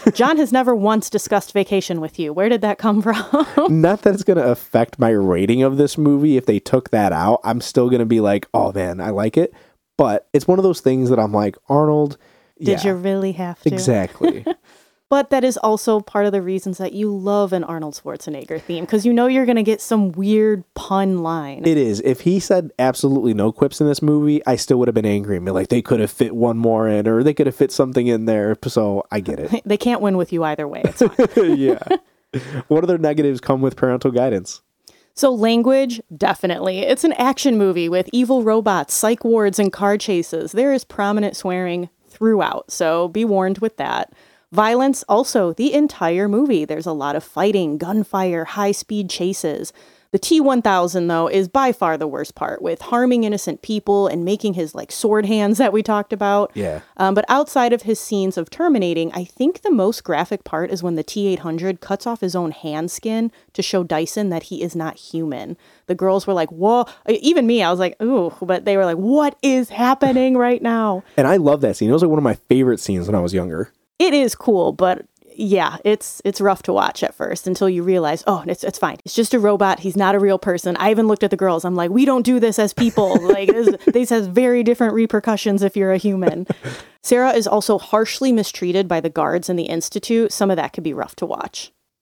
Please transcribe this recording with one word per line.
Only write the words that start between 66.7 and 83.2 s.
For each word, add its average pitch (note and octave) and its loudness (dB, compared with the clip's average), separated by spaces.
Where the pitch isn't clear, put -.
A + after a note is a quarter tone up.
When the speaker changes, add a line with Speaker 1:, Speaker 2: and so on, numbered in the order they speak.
Speaker 2:
E-, A3+ 2
even C#4+ 4
me, A#3 2
I E3+ 2
was F3+ 0
like, F3+ -2
"Ooh," A3 0
but F3+ -2
they G3 2
were F#3+ 4
like, E3 0
"What C#4 2
is C4 2
happening B3+ 2
right B3 2
now?" A3 -2
Speaker 1:
And C#3 4
I F3+ 4
love D3 4
that A2 2
scene. G#2+ 0
It B2+ 4
was, D#3+ 4
like, E3 4
one D#3 2
of D3 2
my A2+ 2
favorite B2+ 2
scenes F2+ -4
when G#2 0
I F#2+ 2
was F2 -2
younger. F2+ -4
Speaker 2:
It E4 4
is C4+ 2
cool, F#3 2
but F3+ 0
yeah, F#3 0
it's, - -2
it's G3+ -4
rough G3 2
to F#3 -2
watch - 0
at - -4
first - -6
until F#3 0
you F3+ -2
realize, E3+ -2
"Oh, F3 0
it's, - -8
it's - -6
fine. E3 -4
It's - -12
just A#3 0
a B3 2
robot. G3+ 2
He's F3+ -6
not G3 2
a G3+ 2
real G3 2
person." F3+ -4
I G3+ 2
even A3 2
looked G#3+ 0
at G3 0
the G3 0
girls. F3+ 0
I'm F3+ -2
like, F3 -2
"We B3 2
don't C4 2
do B3 2
this A3 2
as G#3 0
people." A3 2
Speaker 1:
<laughs> F3 4